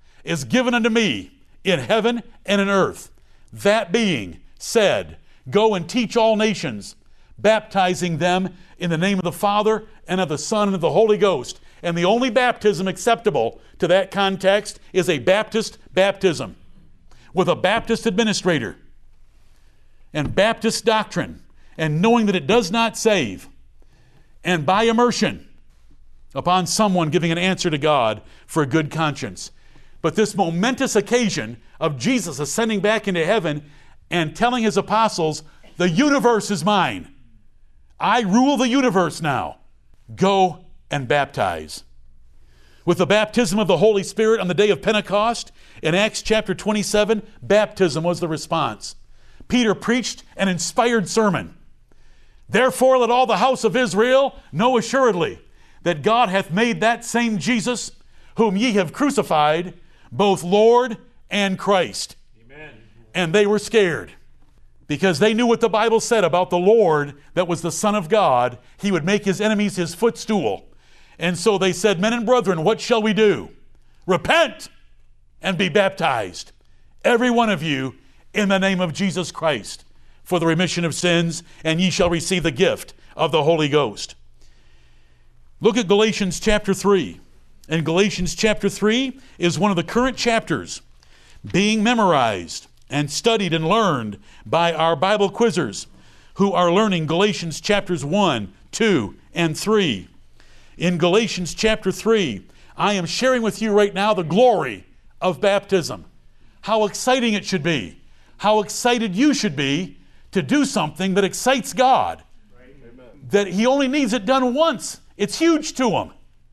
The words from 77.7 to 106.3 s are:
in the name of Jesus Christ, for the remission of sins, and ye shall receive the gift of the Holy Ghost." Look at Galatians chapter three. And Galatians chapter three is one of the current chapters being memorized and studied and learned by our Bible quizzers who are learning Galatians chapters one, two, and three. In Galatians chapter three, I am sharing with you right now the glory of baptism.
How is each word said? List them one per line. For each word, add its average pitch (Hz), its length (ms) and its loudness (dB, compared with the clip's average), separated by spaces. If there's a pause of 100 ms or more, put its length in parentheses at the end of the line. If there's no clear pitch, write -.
in 202 160 0
the 196 100 2
name 190 220 0
of 175 120 -2
Jesus 180 380 -4
Christ, 139 540 -4 (400)
for 175 160 -2
the 165 60 0
remission 165 380 0
of 160 80 -2
sins, 170 520 -2 (180)
and 160 180 -2
ye 185 80 2
shall 175 220 0
receive 175 320 -2
the 160 80 0
gift 131 440 -2 (220)
of 165 140 0
the 156 140 2
Holy 156 240 2
Ghost." 131 480 -2 (1400)
Look 196 160 2
at 233 100 0
Galatians 202 540 0
chapter 202 340 0
three. 180 460 0 (480)
And 160 160 -2
Galatians 180 500 0
chapter 208 340 0
three 233 520 -2 (180)
is 175 180 0
one 202 140 0
of 190 60 0
the 170 80 -2
current 240 320 -2
chapters 175 640 -2 (680)
being 208 320 0
memorized 143 840 0 (240)
and 143 180 -2
studied 208 460 0
and 160 140 -2
learned 151 500 0 (260)
by 165 280 0
our 160 240 0
Bible 196 340 0
quizzers 180 560 -2 (480)
who 196 180 0
are 175 200 2
learning 185 340 2
Galatians 170 540 -2
chapters 196 440 -2
one, 143 480 0 (200)
two, 160 420 0 (180)
and 165 240 -2
three. 170 520 -2 (680)
In 175 220 -2
Galatians 180 560 0
chapter 214 380 -2
three, 180 500 0 (340)
I 196 180 0
am 180 120 -4
sharing 247 360 0
with 214 200 -4
you 220 80 0
right 202 240 2
now 202 180 0
the 196 120 -2
glory 160 600 2 (360)
of 175 200 -2
baptism. 190 640 -2 (580)